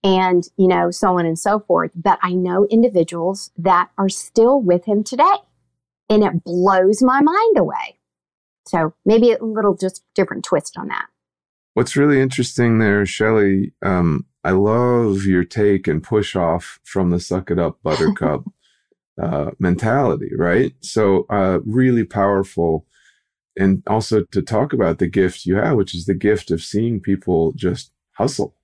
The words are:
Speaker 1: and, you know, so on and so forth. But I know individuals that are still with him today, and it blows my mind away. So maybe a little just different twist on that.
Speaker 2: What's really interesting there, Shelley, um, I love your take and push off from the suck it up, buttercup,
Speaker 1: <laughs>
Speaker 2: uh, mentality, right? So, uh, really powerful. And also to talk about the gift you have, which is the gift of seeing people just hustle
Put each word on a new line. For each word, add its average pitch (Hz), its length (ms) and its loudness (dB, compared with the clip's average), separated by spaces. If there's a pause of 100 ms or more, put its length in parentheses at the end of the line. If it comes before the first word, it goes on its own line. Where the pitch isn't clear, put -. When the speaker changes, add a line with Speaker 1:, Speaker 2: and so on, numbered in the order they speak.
Speaker 1:
and, 185 400 2 (140)
you 190 100 4
know, 175 240 2
so 180 280 0
on 170 80 0
and 165 120 -4
so 208 220 0
forth. 165 340 -2
But 170 280 0
I 180 100 -4
know 180 380 0
individuals 190 840 0
that 175 400 0
are 196 120 0
still 240 520 2
with 180 240 2
him 214 200 0
today, 339 320 2 (760)
and 214 140 4
it 175 200 -2
blows 190 580 2
my 262 200 4
mind 403 340 2
away. - 420 -4 (680)
So 165 280 -2 (120)
maybe 226 260 4
a - 100 -2
little 214 340 0
just - 260 -6 (120)
different - 300 -2
twist - 320 -4
on 76 120 -12
that. - 180 -8 (680)
Speaker 2:
What's 123 220 -2
really 143 240 4
interesting 120 600 0
there, 101 260 2
Shelley, 101 680 2 (100)
um, 90 440 0 (180)
I 85 60 -2
love 107 760 0
your 90 200 2
take 101 420 0
and 78 160 -2
push 107 340 -2
off 87 480 -2
from 90 260 -2
the 87 100 0
suck 90 300 -6
it 87 100 0
up, 82 240 -2
buttercup, 78 600 -2 (380)
Speaker 1:
<laughs> - 400 -16
Speaker 2:
uh, 73 380 -4
mentality, 110 760 0
right? 90 440 0
So, 98 500 0
uh, 95 340 0
really 120 400 0
powerful. 95 840 -2 (720)
And 95 280 2
also 107 460 -2
to 92 100 -2
talk 113 300 -2
about 92 260 0
the 92 100 0
gift 95 360 -2
you 92 120 0
have, 113 200 0
which 98 180 -2
is 85 120 -10
the 101 80 0
gift 104 360 -2
of 82 120 -2
seeing 110 380 -4
people 87 540 -2
just - 380 -6 (200)
hustle - 520 -4